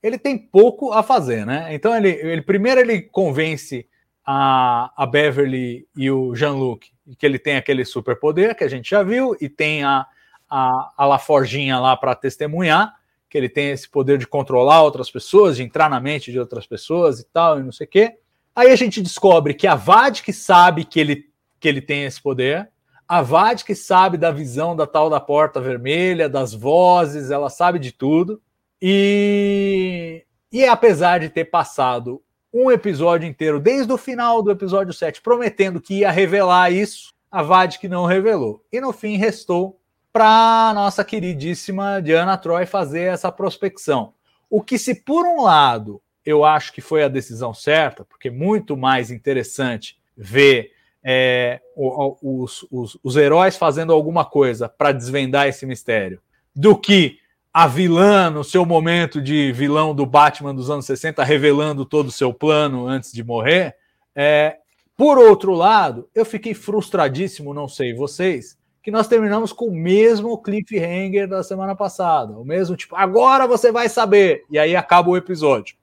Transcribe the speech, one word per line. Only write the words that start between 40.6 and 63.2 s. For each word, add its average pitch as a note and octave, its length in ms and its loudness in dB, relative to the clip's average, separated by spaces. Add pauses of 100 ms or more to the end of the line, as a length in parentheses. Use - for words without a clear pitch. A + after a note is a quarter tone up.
nossa G3+ 300 -2
queridíssima F#3 1000 -6
Diana E3+ 340 0
Troy E3+ 300 -4
fazer E3+ 360 -6
essa F3+ 280 -4
prospecção. F#3 840 -6 (360)
O G#3+ 100 0
que, A#3+ 160 -6
se B3 200 -4
por E4 280 -2
um E4 180 0
lado A#2+ 600 2 (240)
eu D3+ 180 2
acho D3+ 280 0
que - 80 -18
foi D3+ 240 -2
a C#3 40 0
decisão A#2+ 460 -8
certa, D3 500 -2
porque - 240 -14
é A#2 40 -10
muito F3 440 -4
mais B2+ 360 -2
interessante B2 840 -6 (200)
ver, A#2 560 2 (320)
é, B2+ 560 -2 (160)
o, C#3 440 -4
o, C3 220 -8
os, - 280 -14
os, B2 320 -12
os C3 140 -4
heróis E3 400 4
fazendo D#3+ 360 -2
alguma D#3 320 0
coisa A#2+ 440 0
pra D3 220 0
desvendar C3+ 560 0
esse C3+ 200 -6
mistério G#2+ 540 -6 (340)
do F3+ 220 6
que F#3+ 440 2 (320)
a E3 140 6
vilã F3+ 640 2
no D3+ 120 -8
seu F3+ 220 0
momento E3 560 0
de C#3 320 -2
vilão D3 420 0
do C#3 120 -2
Batman C#3+ 480 2
dos B2+ 160 -8
anos C#3+ 160 -6
sessenta, D3 360 -4
revelando C#3+ 640 0
todo D3 220 -2
o B2 60 -10
seu B2+ 200 -2
plano D3 540 -2
antes C3 260 -8
de A#2 100 -12